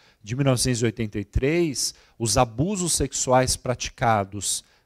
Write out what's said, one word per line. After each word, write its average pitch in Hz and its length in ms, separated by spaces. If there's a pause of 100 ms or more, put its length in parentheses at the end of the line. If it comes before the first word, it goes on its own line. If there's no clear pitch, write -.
(240)
de 107 120
mil 139 100
novecentos 123 380
e - 20
oitenta 110 340
e 101 60
três, 151 720 (220)
os 113 200
abusos 151 560
sexuais 127 640
praticados 104 1080 (220)